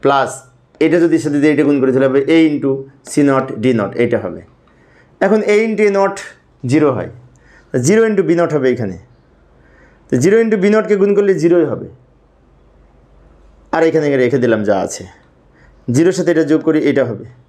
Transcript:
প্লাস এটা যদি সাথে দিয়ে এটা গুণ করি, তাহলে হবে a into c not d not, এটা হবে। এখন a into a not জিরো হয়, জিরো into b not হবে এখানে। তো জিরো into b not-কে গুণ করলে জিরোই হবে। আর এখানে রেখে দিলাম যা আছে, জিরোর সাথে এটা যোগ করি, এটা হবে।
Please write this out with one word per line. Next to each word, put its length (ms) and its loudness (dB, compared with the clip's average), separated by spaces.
প্লাস 280 0
এটা 200 2
যদি 200 2
সাথে 180 -2
দিয়ে 120 2
এটা 140 0
গুণ 140 2
করি, 120 0
তাহলে 160 2
হবে 100 0
a 40 4
into 200 -4
c 20 -14
not 160 0
d 20 -8
not, 140 -4
এটা 200 -2
হবে। 160 -10
এখন 200 0
a 20 4
into 240 -2
a 80 -2
not 180 0
জিরো 240 4
হয়, 140 -8
জিরো 220 4
into 200 0
b 20 0
not 160 0
হবে 180 0
এখানে। 220 -8
তো 140 -4
জিরো 220 4
into 180 -2
b 20 -2
not-কে 280 0
গুণ 140 2
করলে 160 2
জিরোই 300 4
হবে। 160 -10
আর 140 0
এখানে 180 0
রেখে 200 0
দিলাম 240 2
যা 80 2
আছে, 180 -12
জিরোর 240 2
সাথে 160 -2
এটা 160 2
যোগ 160 2
করি, 120 2
এটা 200 0
হবে। 160 -12